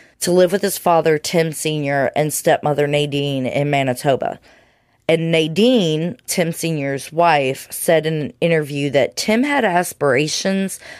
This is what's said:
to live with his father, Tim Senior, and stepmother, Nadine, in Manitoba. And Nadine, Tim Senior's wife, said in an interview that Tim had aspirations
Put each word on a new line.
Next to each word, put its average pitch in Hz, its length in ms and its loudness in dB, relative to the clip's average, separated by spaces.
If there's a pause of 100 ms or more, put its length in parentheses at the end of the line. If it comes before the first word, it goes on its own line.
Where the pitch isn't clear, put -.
(200)
to 175 120 -2
live 180 200 4
with 196 100 -2
his 196 160 -4
father, 165 400 2
Tim 165 360 0
Senior, 143 640 -2
and 151 180 0
stepmother, 147 520 0
Nadine, 143 600 -2
in 143 240 -2
Manitoba. 135 680 0 (680)
And 165 240 0
Nadine, 165 880 2 (100)
Tim 170 240 -2
Senior's 143 600 -6
wife, 151 580 2
said 160 340 2
in 160 80 -2 (100)
an - 180 -8
interview 147 480 0
that 135 260 2
Tim 220 280 0
had 285 200 0
aspirations 175 1160 0 (200)